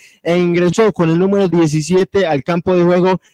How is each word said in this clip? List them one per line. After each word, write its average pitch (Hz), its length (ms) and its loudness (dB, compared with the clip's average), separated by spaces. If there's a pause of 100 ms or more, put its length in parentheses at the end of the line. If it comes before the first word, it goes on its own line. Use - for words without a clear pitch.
(240)
e 175 120 0
ingresó 175 560 0
con 170 160 -2
el 165 120 0
número 196 260 0
diecisiete 170 800 0
al 143 160 -2
campo 175 320 -2
de 175 80 2
juego, 180 380 2 (140)